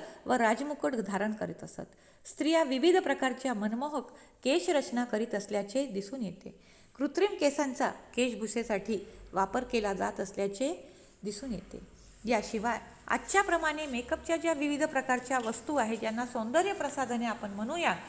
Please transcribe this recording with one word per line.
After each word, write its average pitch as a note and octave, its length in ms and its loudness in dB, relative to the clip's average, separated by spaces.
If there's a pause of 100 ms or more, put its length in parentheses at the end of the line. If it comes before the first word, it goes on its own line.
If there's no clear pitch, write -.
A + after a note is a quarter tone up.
(260)
व - 80 2
राजमुकुट C4 640 2
धारण G3+ 380 0
करीत E3+ 300 -6
असत. - 180 -10 (440)
स्त्रिया D#4+ 380 4
विविध C#4+ 340 6
प्रकारच्या C4 560 0
मनमोहक A#3 560 -4 (340)
केशरचना C4+ 600 2
करीत A3+ 300 -2
असल्याचे G3+ 500 -2
दिसून G#3+ 360 -6
येते. - 380 -10 (380)
कृत्रिम F4 420 2
केसांचा C#4 500 2
केशभूषेसाठी A3 1160 -2 (260)
वापर G3 300 0
केला G#3+ 300 0
जात G3 260 -2
असल्याचे G3+ 760 -2 (300)
दिसून G#3+ 300 -4
येते. - 260 -10 (460)
याशिवाय A3 540 0 (280)
आजच्याप्रमाणे E4 760 2
मेकअपच्या C#4+ 520 -2
ज्या E4 160 2
विविध D4 300 0
प्रकारच्या C4 640 0
वस्तू A#3+ 300 -2
आहेत, A3+ 220 2
ज्यांना A3 280 -2
सौंदर्य C4 480 2
प्रसाधने C4 520 -2
आपण G#3 260 -4
म्हणूया, A3+ 440 0 (120)